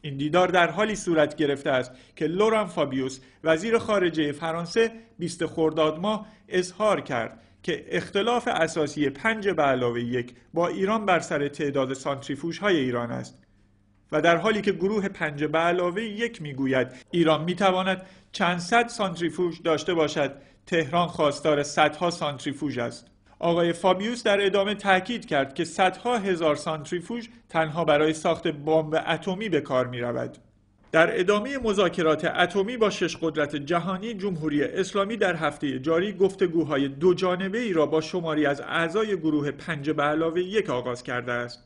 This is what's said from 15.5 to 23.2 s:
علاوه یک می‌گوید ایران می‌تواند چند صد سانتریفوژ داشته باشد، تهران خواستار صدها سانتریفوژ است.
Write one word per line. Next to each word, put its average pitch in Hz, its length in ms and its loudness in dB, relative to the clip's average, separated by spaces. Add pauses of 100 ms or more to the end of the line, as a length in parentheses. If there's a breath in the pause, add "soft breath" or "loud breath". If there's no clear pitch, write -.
علاوه 175 460 2
یک 226 380 -6
می‌گوید 131 460 0 (240 loud breath)
ایران 160 320 4
می‌تواند 185 580 0 (300 loud breath)
چند 180 280 0
صد 233 280 2
سانتریفوژ 175 720 -2
داشته 165 320 0
باشد، 151 380 2 (340 loud breath)
تهران 170 420 0
خواستار 147 560 2
صدها 151 460 2
سانتریفوژ 143 680 -6
است. 120 300 -6 (320 soft breath)